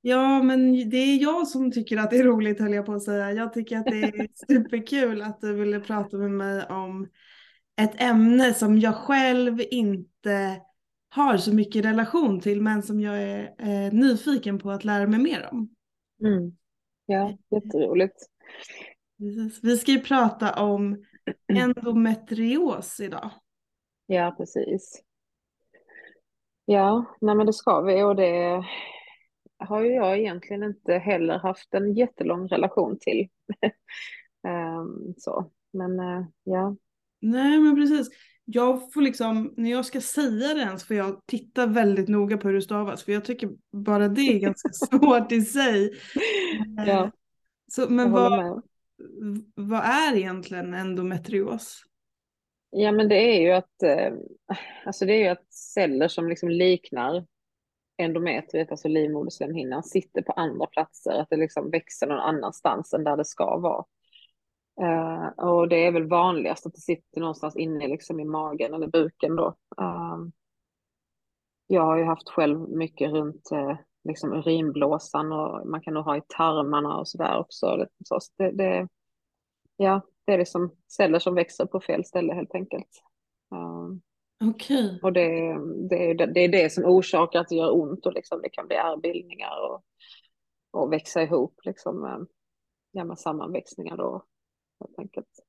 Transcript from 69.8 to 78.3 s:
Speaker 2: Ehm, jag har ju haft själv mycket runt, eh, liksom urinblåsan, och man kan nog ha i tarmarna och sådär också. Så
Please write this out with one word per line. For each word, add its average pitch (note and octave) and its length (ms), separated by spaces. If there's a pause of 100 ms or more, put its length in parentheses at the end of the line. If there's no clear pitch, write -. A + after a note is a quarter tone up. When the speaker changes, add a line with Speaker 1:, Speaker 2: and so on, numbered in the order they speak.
Speaker 2:
Ehm, E3+ 520 (1300)
jag F#3 160
har D#3+ 140
ju E3 80
haft D#3+ 240
själv D#3+ 400
mycket D#3+ 420
runt, D3+ 420
eh, D3+ 240 (280)
liksom D#3 280
urinblåsan, D#3 1000
och - 360
man D#3+ 120
kan D#3+ 140
nog D#3 100
ha D3 120
i D3+ 120
tarmarna D3 720
och E3 100
sådär - 300
också. - 400 (260)
Så - 140 (180)